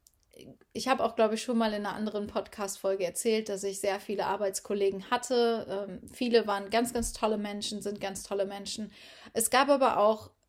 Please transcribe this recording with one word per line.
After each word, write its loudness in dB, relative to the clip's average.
ich -4
habe 2
auch, 0
glaube 4
ich, -6
schon -2
mal 2
in -4
einer -4
anderen -2
Podcast-Folge -2
erzählt, 0
dass -4
ich -4
sehr 0
viele -4
Arbeitskollegen 0
hatte. 0
Ähm, -14
viele 4
waren -2
ganz, 2
ganz -2
tolle 0
Menschen, -6
sind -6
ganz -6
tolle -2
Menschen. -10
Es 0
gab 6
aber 4
auch 4